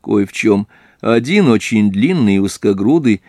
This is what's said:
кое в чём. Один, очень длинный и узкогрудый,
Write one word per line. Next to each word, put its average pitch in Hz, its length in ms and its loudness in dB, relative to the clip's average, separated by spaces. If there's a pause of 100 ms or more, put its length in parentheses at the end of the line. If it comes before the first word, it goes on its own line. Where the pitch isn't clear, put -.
кое 104 240 -2
в - 60 -20
чём. 104 340 0 (340)
Один, 131 480 0
очень 107 440 0
длинный 110 440 0
и 98 40 0
узкогрудый, 104 880 0